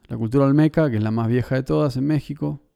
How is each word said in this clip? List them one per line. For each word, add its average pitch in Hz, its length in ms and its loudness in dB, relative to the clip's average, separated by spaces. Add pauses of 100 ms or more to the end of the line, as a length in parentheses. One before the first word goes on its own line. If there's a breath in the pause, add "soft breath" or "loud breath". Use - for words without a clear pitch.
la 117 100 -8
cultura 117 280 0
olmeca, 151 440 4
que 113 80 -2
es 107 60 0
la 110 80 -2
más 113 160 -2
vieja 120 280 0
de 131 80 -2
todas 151 340 0
en 131 100 -2
México. 147 560 -4 (120)